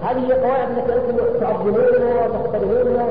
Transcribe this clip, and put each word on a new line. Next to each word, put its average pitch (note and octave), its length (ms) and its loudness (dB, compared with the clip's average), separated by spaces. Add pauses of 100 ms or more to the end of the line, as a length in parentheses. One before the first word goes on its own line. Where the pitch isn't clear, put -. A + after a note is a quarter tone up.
هذه B3 240 -2
هي B3+ 60 2
القواعد B3+ 360 0
التي A#3 240 -2
أنتم A#3 480 0
تعظمونها A#3+ 720 2 (120)
وتحترمونها A#3 840 0